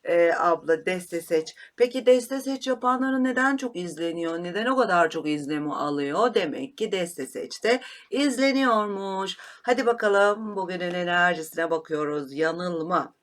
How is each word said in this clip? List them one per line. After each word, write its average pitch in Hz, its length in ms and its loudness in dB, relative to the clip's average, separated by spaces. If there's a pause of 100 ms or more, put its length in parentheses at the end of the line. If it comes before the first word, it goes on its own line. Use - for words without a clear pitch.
e, 170 300 4
abla, 160 520 2
deste 180 360 -4
seç?" 160 340 -2 (220)
Peki 247 280 2
deste 254 340 4
seç 269 280 -4
yapanların 254 560 0
neden 262 340 2
çok 247 180 -6
izleniyor? 165 680 -4
Neden 185 220 -4
o 262 120 2
kadar 175 320 4
çok 160 180 -4
izlemi 147 480 -2
alıyor? 147 580 0
Demek 139 440 -4
ki 214 140 -4
deste 175 360 -4
seç - 360 -10
de 240 180 2 (300)
izleniyormuş. 220 1300 0 (240)
Hadi 247 240 0
bakalım 208 680 2
bugünün 180 380 -4
enerjisine 175 800 0
bakıyoruz. 151 600 -4
Yanılma. 165 880 -2